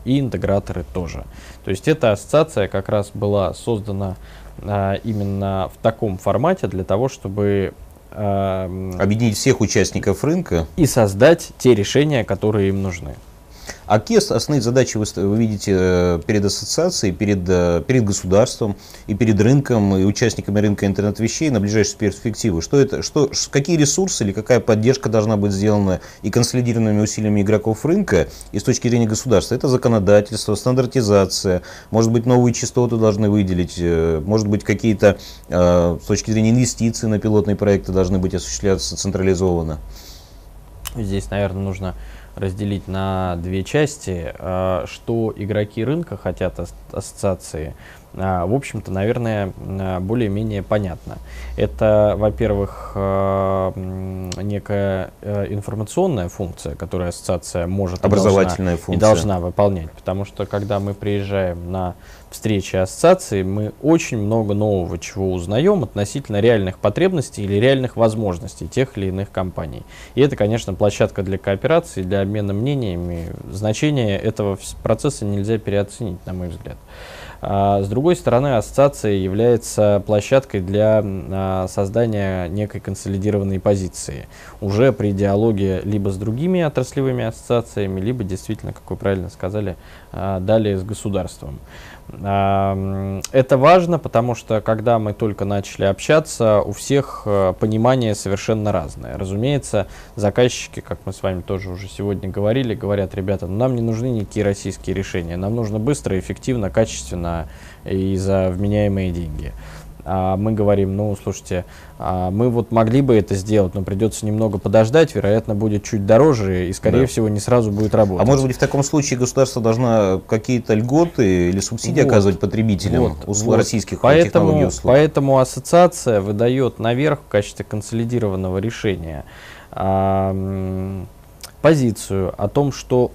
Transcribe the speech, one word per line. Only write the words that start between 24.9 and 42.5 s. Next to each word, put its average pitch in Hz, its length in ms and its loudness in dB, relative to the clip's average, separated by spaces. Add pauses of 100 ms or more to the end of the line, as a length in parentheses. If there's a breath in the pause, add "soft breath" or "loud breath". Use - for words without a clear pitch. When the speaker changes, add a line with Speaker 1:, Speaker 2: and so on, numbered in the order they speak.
Speaker 2:
должна 107 280 2
быть 101 140 2
сделана 98 480 2 (220 loud breath)
и 107 80 -4
консолидированными 117 720 2
усилиями 107 420 0
игроков 107 440 0
рынка, 156 420 2 (240 loud breath)
и - 60 -4
с 101 40 -8
точки 123 260 0
зрения 117 180 4
государства? 110 480 2
Это 135 140 0
законодательство, 107 840 2
стандартизация, 104 1080 2 (280 loud breath)
может 113 200 4
быть, 117 160 2
новые 123 280 6
частоты 123 420 0
должны 110 340 2
выделить, 92 480 2
э, 82 460 2
может 107 240 2
быть, 101 160 0
какие-то, 104 540 2 (300 loud breath)
э, 87 540 4
с - 40 -18
точки 104 240 -2
зрения 110 200 4
инвестиций 113 580 0
на 107 100 2
пилотные 104 380 2
проекты 98 360 2
должны 95 260 2
быть 92 160 0
осуществляться 90 640 -2
централизованно? 92 840 0 (1160 loud breath)
Speaker 1:
Здесь, 98 340 -4
наверное, 98 320 -2
нужно 95 320 -6 (420 loud breath)
разделить 98 520 -4